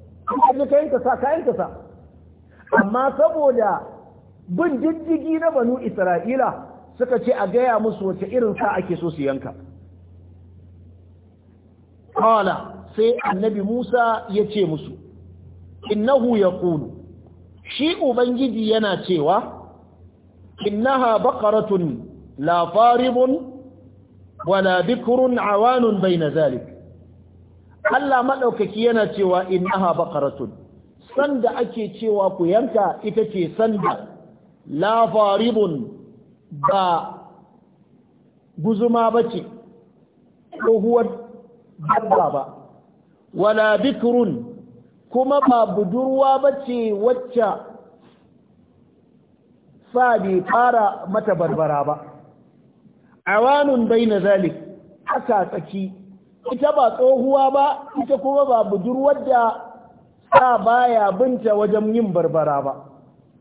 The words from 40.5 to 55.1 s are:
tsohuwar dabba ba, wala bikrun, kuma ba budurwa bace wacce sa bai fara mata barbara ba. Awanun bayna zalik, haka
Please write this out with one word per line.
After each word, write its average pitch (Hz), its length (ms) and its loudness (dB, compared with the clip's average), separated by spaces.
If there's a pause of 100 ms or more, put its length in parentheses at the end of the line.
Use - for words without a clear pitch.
tsohuwar 226 540 0 (720)
dabba 175 520 0
ba, 139 140 -4 (920)
wala 214 440 2
bikrun, 233 640 0 (680)
kuma 262 380 0
ba 240 180 4
budurwa 262 760 0
bace 247 500 0
wacce 226 560 0 (2500)
sa 247 260 4
bai 185 320 0
fara 233 580 2
mata 214 260 0
barbara 156 500 0
ba. 147 120 -2 (1300)
Awanun 247 640 4
bayna 226 320 2
zalik, 190 320 2 (520)
haka 214 420 -2